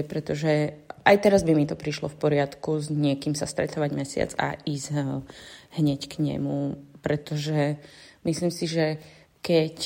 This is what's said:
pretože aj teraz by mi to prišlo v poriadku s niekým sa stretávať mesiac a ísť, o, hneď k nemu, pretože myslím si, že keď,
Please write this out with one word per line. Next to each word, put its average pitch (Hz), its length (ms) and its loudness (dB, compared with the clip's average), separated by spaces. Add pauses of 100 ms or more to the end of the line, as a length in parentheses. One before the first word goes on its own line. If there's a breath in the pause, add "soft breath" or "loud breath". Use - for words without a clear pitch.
pretože 151 640 0 (300)
aj 202 200 8
teraz 196 200 6
by 165 160 4
mi 147 80 4
to 151 80 -4
prišlo - 400 -6
v - 60 -20
poriadku 147 580 0
s 151 160 -6
niekým 147 400 0
sa - 160 -4
stretávať 151 440 -2
mesiac 139 440 -2
a 139 280 -2
ísť, 143 280 -4
o, 135 320 -2 (520 loud breath)
hneď 143 300 2
k - 140 -14
nemu, 143 560 -2 (240)
pretože 151 800 -2 (400 loud breath)
myslím 170 320 -2
si, 175 160 -6
že 156 320 0 (400 loud breath)
keď, 160 340 2 (100)